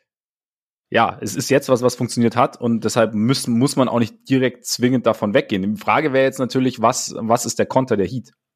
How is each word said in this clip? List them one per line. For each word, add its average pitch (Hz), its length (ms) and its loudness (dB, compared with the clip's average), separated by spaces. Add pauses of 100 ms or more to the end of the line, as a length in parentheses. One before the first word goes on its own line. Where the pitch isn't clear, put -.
(880)
ja, 113 320 2
es - 160 -8
ist - 120 -6
jetzt - 200 2
was, 123 140 2
was 123 120 2
funktioniert 117 400 0
hat 131 240 2
und 117 240 -2
deshalb 110 300 0
müssen, 117 440 0
muss 139 200 0
man 127 100 2
auch 117 120 0
nicht - 280 -4
direkt 131 380 0
zwingend 123 400 0
davon 110 280 0
weggehen. 101 280 0
Die 101 180 -2
Frage 135 320 0
wäre 135 140 2
jetzt 131 140 -2
natürlich, 127 420 -2
was, - 360 0
was 113 280 0
ist 120 140 -4
der 110 60 0
Konter 131 300 0
der 95 120 0
Heat? 123 260 -12 (220)